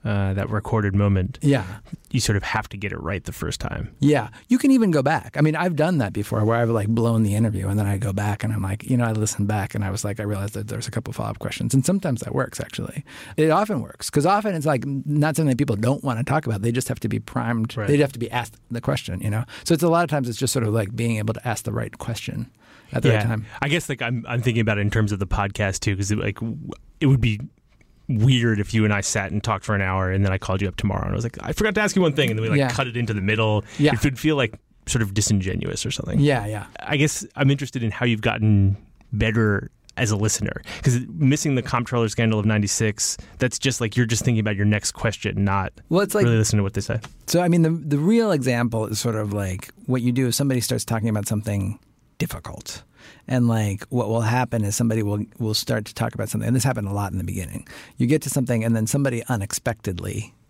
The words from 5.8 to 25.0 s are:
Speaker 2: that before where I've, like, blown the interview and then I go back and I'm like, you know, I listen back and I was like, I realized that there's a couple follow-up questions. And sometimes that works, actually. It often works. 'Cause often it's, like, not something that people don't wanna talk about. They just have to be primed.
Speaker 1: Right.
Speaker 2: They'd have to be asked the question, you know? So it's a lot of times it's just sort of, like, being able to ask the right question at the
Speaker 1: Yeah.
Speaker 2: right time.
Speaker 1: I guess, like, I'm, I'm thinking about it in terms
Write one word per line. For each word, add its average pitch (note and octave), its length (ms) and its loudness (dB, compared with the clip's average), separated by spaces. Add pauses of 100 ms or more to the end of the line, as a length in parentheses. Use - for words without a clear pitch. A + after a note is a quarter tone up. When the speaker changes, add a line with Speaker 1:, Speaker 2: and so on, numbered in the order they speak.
Speaker 2:
that G#2 140 0
before G#2+ 320 -2
where A2+ 120 4
I've, A#2 140 2
like, G#2+ 180 2
blown A2+ 360 4
the G2+ 100 2
interview G#2+ 320 0
and G2+ 120 0
then G2+ 80 0
I G2+ 120 0
go G2 140 -2
back G2+ 320 -2
and A2 80 -2
I'm G#2+ 100 -2
like, G2 260 -6
you C3 80 2
know, A#2+ 80 2
I A2+ 80 0
listen G#2+ 320 -2
back G2+ 300 -2
and G#2 100 -2
I F#2+ 60 -2
was G2 140 -4
like, G2+ 160 -4
I - 20 -4
realized G#2 320 -4
that G#2+ 140 -8
there's A2 180 -8
a - 60 -10
couple - 200 -6
follow-up - 280 -6
questions. - 340 -4
And C3+ 100 4
sometimes F3+ 360 0
that - 120 -8
works, C3 280 -4
actually. - 440 -8 (320)
It D#3 140 4
often F#3+ 320 2
works. - 260 -10
'Cause D3 160 2
often G3+ 300 2
it's, D#3 100 -4
like, C#3 220 0
not D3 480 0
something D#3 160 2
that A#2+ 80 2
people G2+ 180 0
don't A#2 280 0
wanna A#2 180 -2
talk D3 240 0
about. G2+ 160 -2
They A#2 100 2
just B2+ 160 -2
have B2 120 -4
to A2+ 80 -4
be G#2+ 100 -2
primed. A#2 580 -2
Speaker 1:
Right. G#2 120 -2
Speaker 2:
They'd C#3+ 120 4
have C#3 120 2
to A#2 80 -12
be A#2 100 -6
asked A#2 260 -6 (140)
the A#2+ 100 -4
question, B2 400 -4
you G#2 100 -2
know? A2 140 -2 (200)
So E3+ 100 4
it's D3 80 2
a F3 60 4
lot E3+ 160 4
of C3 60 -4
times C#3 180 0
it's A2+ 100 -6
just C3+ 140 0
sort A#2+ 120 0
of, G#2+ 80 0
like, A2 220 0
being A#2 220 0
able A2 180 -2
to A#2+ 120 -8
ask A2+ 180 -4
the G#2+ 80 -4
right A2 260 -6
question - 500 -6 (440)
at A#2 100 -2
the C#3 60 4
Speaker 1:
Yeah. A2+ 80 6
Speaker 2:
right G#2+ 100 0
time. G#2+ 200 -2 (140)
Speaker 1:
I C#3+ 80 -2
guess, D#3 200 0
like, C3 120 -6
I'm, A#2+ 280 -2
I'm A#2+ 140 -2
thinking A#2 200 2
about G#2+ 160 2
it G2+ 40 0
in G2+ 80 2
terms G#2+ 200 2